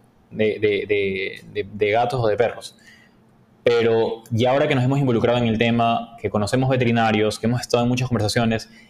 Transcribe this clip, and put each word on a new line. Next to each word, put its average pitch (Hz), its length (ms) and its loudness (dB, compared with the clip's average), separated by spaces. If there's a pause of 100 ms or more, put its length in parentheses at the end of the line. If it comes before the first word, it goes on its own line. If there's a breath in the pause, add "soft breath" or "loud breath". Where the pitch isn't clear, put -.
(320)
de, 107 280 -2
de, 101 280 0
de, 98 540 -2 (120)
de, 101 180 -6
de 104 200 0
gatos 123 320 0
o 110 40 2
de 104 100 0
perros. - 380 -2 (880 loud breath)
Pero 113 680 2
ya 120 220 0
ahora 147 160 2
que 147 80 0
nos 127 80 2
hemos 139 160 0
involucrado 120 380 2
en 120 100 0
el 110 100 0
tema, 117 640 0
que 101 80 -4
conocemos 127 400 0
veterinarios, 117 680 2
que 113 80 -2
hemos 120 140 -2
estado 120 220 0
en 120 60 0
muchas 127 200 -2
conversaciones, 113 600 -2 (200 loud breath)